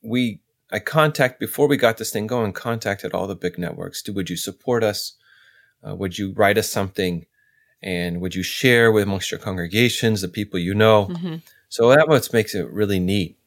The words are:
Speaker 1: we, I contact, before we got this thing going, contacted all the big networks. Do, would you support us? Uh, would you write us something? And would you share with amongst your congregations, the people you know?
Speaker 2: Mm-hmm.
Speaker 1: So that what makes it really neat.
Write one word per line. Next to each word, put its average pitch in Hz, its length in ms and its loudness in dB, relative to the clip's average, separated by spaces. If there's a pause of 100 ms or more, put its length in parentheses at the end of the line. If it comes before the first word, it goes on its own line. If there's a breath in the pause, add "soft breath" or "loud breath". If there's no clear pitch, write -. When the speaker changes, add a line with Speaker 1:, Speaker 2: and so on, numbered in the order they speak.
Speaker 1:
we, 117 380 -2 (320)
I 107 60 -2
contact, 151 600 0
before 139 280 0
we 143 80 4
got 117 220 2
this 113 120 -8
thing 107 160 -4
going, 110 260 -2
contacted 110 640 -4
all 92 120 -2
the 98 100 -6
big 90 220 -6
networks. 90 440 -8
Do, 107 120 -10
would 95 160 -4
you 87 60 -6
support 117 460 -2
us? 104 300 -2 (760 soft breath)
Uh, 101 80 -10
would 92 240 -6
you 98 140 -4
write 101 260 4
us 110 120 -2
something? 95 560 -4 (560)
And 87 380 -4
would 90 140 -6
you 92 80 -4
share 117 480 4
with 107 140 4
amongst 98 260 -4
your - 100 -8
congregations, 104 840 0
the 92 60 -6
people 104 300 -6
you 87 160 -2
know? 107 320 6
Speaker 2:
Mm-hmm. 160 300 -8 (320 soft breath)
Speaker 1:
So 117 220 4
that 147 180 6
what 147 240 2
makes 113 220 0
it 82 160 -4
really 98 280 0
neat. 90 380 -2 (100)